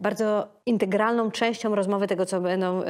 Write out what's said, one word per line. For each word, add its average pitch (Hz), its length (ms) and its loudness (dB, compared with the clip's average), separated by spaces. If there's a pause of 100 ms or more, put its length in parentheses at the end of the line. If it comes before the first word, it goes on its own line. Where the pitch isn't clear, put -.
bardzo 208 480 0 (180)
integralną 214 640 2
częścią 226 440 -2
rozmowy 196 320 0
tego, 185 200 0
co 185 140 -2
będą 185 500 0